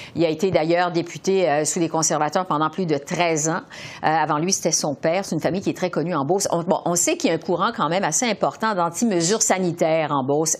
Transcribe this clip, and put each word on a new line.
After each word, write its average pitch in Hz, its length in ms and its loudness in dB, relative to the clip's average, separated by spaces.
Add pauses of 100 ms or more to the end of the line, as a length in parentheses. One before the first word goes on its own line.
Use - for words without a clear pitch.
(160)
Il 156 80 2
a 165 60 4
été 160 220 0
d'ailleurs 170 400 2
député, 175 580 0
euh, 147 160 2
sous 165 140 -2
les 165 100 0
conservateurs 156 560 0
pendant 156 240 2
plus 185 160 -4
de 156 120 2
treize 165 520 0
ans. 170 120 -2 (420)
Euh, - 40 2
avant 156 300 2
lui, 175 160 0
c'était - 180 -2
son 156 240 -2
père. 180 300 0
C'est - 100 -4
une 151 60 -2
famille 170 200 -2
qui 175 100 -2
est - 60 -4
très 180 120 -2
connue 165 260 -2
en 143 80 0
Beauce. 185 280 0
On, 170 100 0
bon, 160 240 2
on 170 100 0
sait 311 220 0
qu'il 254 120 0
y 170 40 2
a - 20 2
un 156 40 0
courant 190 360 0
quand 156 140 0
même 185 160 0
assez 156 200 0
important 214 500 0
d'anti-mesures 175 640 0
sanitaires 165 720 2
en 143 120 0
Beauce. 147 360 0